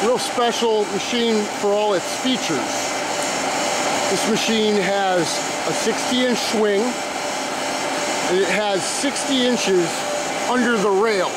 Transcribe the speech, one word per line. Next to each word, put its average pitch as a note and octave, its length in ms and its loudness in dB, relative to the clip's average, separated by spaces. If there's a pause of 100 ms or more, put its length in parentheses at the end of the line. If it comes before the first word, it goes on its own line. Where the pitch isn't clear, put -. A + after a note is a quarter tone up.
real A#3 140 2
special A3+ 760 2
machine A3+ 500 0 (160)
for G3+ 140 2
all G#3 200 2
its F3 120 0 (160)
features. E3 500 0 (1400)
This F#3+ 180 0
machine G#3+ 460 2
has F#3 520 2 (400)
a D#3+ 60 -2
sixty B3 520 0
inch B3 120 2
swing, G#3 460 0
and - 1600 -2
it F#3+ 80 2
has G3 340 0
sixty - 640 0
inches F#3+ 440 2 (600)
under A#3+ 280 2
the G3+ 120 2
rail. G3 480 2